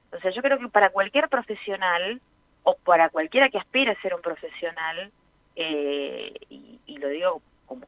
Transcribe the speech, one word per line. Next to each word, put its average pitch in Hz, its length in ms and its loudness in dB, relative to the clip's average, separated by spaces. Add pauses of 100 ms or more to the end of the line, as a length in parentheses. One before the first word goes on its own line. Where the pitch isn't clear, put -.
(120)
O 175 80 -12
sea, 277 120 0
yo 233 100 -6
creo 277 160 2
que 240 100 -8
para 202 220 6
cualquier 202 380 0
profesional, 196 920 -2 (440)
o - 140 4
para 165 320 6
cualquiera 226 380 2
que 208 100 -2
aspire 247 340 0
a - 100 -6
ser 185 120 -2
un 170 80 -8
profesional, 165 880 -8 (420)
eh, 143 800 -4 (160)
y, - 360 -20
y 147 120 -18
lo 143 100 -4
digo 165 320 -2 (240)
como, 127 240 -16